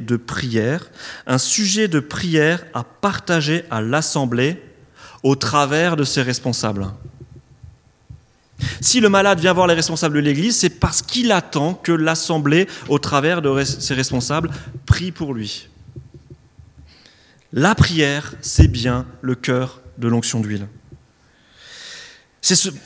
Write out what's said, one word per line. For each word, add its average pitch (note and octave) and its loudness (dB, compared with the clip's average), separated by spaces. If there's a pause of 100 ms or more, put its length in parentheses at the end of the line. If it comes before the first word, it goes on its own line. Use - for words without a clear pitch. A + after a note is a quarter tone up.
de A#2 -2
prière, A#2+ -2 (360)
un B2+ 2
sujet G#3 0
de D#3+ 0
prière D#3+ 0 (100)
à A#2+ -4
partager E3+ -2
à A2+ -2
l'assemblée C3+ 0 (640)
au C3+ 4
travers D3 2
de D3 0
ses C3+ 0
responsables. A#2 -2 (1900)
Si - 2
le G#3+ 6
malade G3 4
vient F3+ 2
voir F3+ 4
les E3+ 6
responsables D#3+ 0
de D3 4
l'Église, D3 0
c'est F3+ 2
parce - -2
qu'il A#3+ -2
attend E3 0
que F3 -2
l'assemblée, D#3+ 2 (220)
au D3 2
travers D3+ 0
de C#3+ 2
res-, C3+ 0
ses - -4
responsables, C3 -2 (360)
prie F3 0
pour C#3+ -6
lui. G#2+ -8 (1900)
La F3+ 2
prière, D3 2
c'est - 6
bien B2 0 (160)
le B2+ -2
cœur B2+ -4 (160)
de A#2 -2
l'onction A#2 0
d'huile. G#2 -4 (1700)
C'est F#3 2
ce, F#3+ 2 (180)